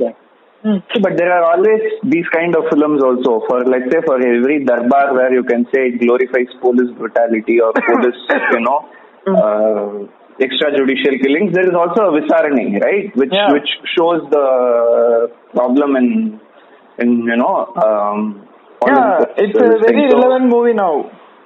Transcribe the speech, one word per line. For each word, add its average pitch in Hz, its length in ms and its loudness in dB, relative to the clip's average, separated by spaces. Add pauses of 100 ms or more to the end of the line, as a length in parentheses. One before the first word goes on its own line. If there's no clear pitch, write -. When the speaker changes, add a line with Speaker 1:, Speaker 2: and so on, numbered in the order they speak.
Speaker 1:
that? 117 120 -4 (480)
Speaker 2:
Hmm. 214 140 0 (160)
Speaker 3:
See, 233 80 -2
but 175 160 0
there 175 200 0
are 170 140 2
always 214 300 2 (220)
these 160 260 -2
kind 165 260 0
of 160 160 2
films 151 320 2
also. 127 440 0
For, 127 180 0
let's 127 260 0
say, 165 140 2
for 147 100 0
every 127 480 0
darbar 127 500 2
where 127 200 2
you 127 100 2
can 120 300 -2
say 131 180 0
it 120 80 -8
glorifies 123 480 0 (140)
police 123 360 2
brutality 113 640 -2
or 113 140 2
Speaker 1:
<laughs> 117 160 -2
Speaker 3:
police, 120 320 0 (320)
you 120 80 -2
know, 131 180 -2 (460)
Speaker 2:
Hmm. 190 100 0
Speaker 3:
uh, 107 560 0 (540)
extrajudicial 135 800 0
killings, 165 300 0
there 185 140 2
is 175 140 0
also 175 260 0
a 175 120 0
Visarani, 143 640 0
right? 196 340 -2
Which, 135 160 0
Speaker 2:
Yeah. 196 220 0
Speaker 3:
which 147 160 -2 (260)
shows 170 260 0 (100)
the 120 1000 2 (220)
problem 139 420 0
in, 110 460 -2 (580)
in, 120 240 0
you 117 140 -2
know, 151 340 -2 (140)
um, 104 600 -4 (340)
all - 80 2
Speaker 2:
Yeah, 240 280 2
Speaker 3:
of - 20 2
this, - 280 0
Speaker 2:
it's 208 120 0
Speaker 3:
uh, 240 40 4
Speaker 2:
a 233 60 4
Speaker 3:
this 220 160 2
Speaker 2:
very 233 160 2
Speaker 3:
thing. 285 100 2
So - 80 4
Speaker 2:
relevant 254 300 2
movie 240 240 2
now. 190 360 -2 (360)